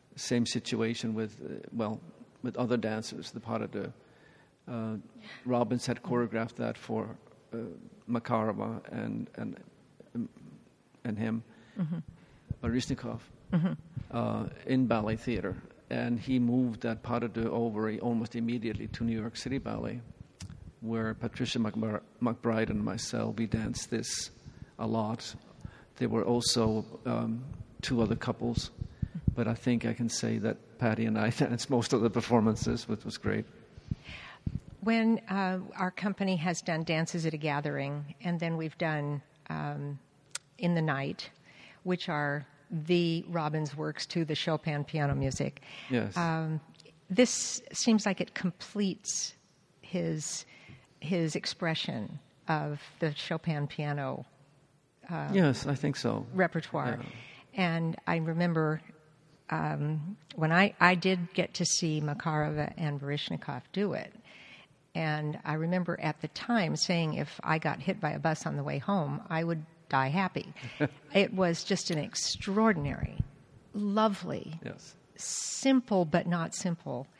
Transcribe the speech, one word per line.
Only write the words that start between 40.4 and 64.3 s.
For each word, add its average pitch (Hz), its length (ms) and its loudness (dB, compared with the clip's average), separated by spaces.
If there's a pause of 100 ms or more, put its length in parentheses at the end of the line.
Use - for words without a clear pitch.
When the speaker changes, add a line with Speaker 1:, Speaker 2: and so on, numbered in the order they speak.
Speaker 2:
In 175 160 4
the 165 80 4
Night, 139 480 -2 (540)
which 180 240 -2
are 147 380 0 (240)
the 165 580 4
Robbins 151 480 0
works 151 300 -4
to 165 180 0
the 151 100 -2
Chopin 147 500 0
piano 143 300 2
music. 135 480 0 (280)
Speaker 1:
Yes. 110 260 2
Speaker 2:
Um, 160 440 0 (480)
this - 540 2 (100)
seems 220 320 4
like 190 160 0
it - 140 -4
completes - 1000 -2 (460)
his, 165 640 -4 (560)
his 160 360 2
expression 151 840 -2 (300)
of 151 320 0 (180)
the 151 160 0
Chopin 156 520 -2
piano, 139 600 -4 (840)
uh, 151 220 -4
Speaker 1:
Yes, 156 340 6
I 143 80 2
think 147 220 0
so. 110 380 0
Speaker 2:
repertoire. 160 640 0
Speaker 1:
Yeah. - 80 -10 (480)
Speaker 2:
And 165 400 2 (100)
I 170 100 2
remember, 160 640 2 (680)
um, 156 680 0 (180)
when 160 180 2
I, 196 280 6
I 180 140 10
did 180 380 2
get - 220 0
to 175 100 0
see 156 380 2
Makarova 151 720 0
and 147 240 -2
Baryshnikov 143 600 -4 (100)
do 190 200 0
it, - 200 -4 (840)